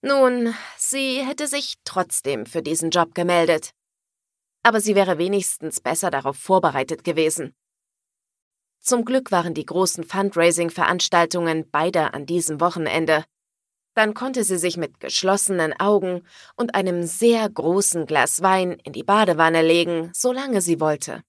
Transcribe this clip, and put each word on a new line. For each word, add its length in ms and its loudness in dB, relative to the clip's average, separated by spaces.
Nun, 460 2
sie 480 -2
hätte 220 -6
sich 360 -6
trotzdem 600 -4
für 160 -6
diesen 300 -2
Job 240 0
gemeldet. 560 0
Aber 180 4
sie 140 0
wäre 240 4
wenigstens 640 -2
besser 300 -2
darauf 260 -4
vorbereitet 680 0
gewesen. 520 -2
Zum 220 0
Glück 280 -2
waren 240 0
die 100 -6
großen 380 -2
Fundraising-Veranstaltungen 1700 0
beide 420 0
an 140 -10
diesem 340 -2
Wochenende. 640 0
Dann 180 2
konnte 300 -4
sie 160 0
sich 180 -2
mit 220 -8
geschlossenen 800 0
Augen 420 0
und 200 -4
einem 260 -2
sehr 480 2
großen 560 0
Glas 380 0
Wein 300 2
in 100 -12
die 100 -10
Badewanne 600 4
legen, 500 2
solange 480 -2
sie 180 0
wollte. 500 -4